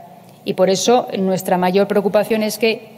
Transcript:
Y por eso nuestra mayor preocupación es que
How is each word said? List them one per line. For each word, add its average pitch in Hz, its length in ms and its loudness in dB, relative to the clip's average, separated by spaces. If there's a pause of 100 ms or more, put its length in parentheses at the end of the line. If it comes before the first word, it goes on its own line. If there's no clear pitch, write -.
(440)
Y 202 80 -4
por 185 160 2
eso 214 400 2 (100)
nuestra 190 380 0
mayor 185 320 2
preocupación 208 540 0
es 214 160 -4
que 226 400 -2